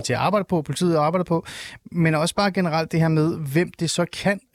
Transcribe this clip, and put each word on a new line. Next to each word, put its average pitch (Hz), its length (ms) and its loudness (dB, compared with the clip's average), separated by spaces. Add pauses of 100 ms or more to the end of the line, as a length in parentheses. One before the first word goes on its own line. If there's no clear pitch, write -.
T - 60 -2
arbejder 175 380 0
på, 170 120 0
politiet 165 340 0
arbejder 160 300 2
på, 165 200 -2 (460)
men 160 240 2
også 156 200 0
bare 202 160 2
generelt 160 400 -2
det 165 80 2
her 160 80 4
med, 160 300 2 (160)
hvem 175 260 2
det 165 100 -2
så 175 160 0 (180)
kan 196 160 0 (160)